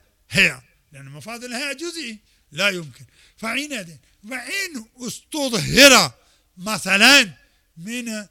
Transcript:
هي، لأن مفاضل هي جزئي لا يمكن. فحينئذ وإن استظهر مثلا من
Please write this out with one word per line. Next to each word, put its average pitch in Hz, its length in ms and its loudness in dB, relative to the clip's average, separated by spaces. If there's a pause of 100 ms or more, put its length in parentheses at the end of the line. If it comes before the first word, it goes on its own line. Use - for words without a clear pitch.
(300)
هي، 151 320 2 (300)
لأن 139 140 -20
مفاضل 226 480 -16
هي 277 220 -8
جزئي 294 440 -12 (320)
لا 185 180 -2
يمكن. 151 360 -10 (320)
فحينئذ 226 580 -10 (280)
وإن 262 600 -10 (220)
استظهر 220 1040 4 (440)
مثلا 202 760 2 (440)
من 220 540 -10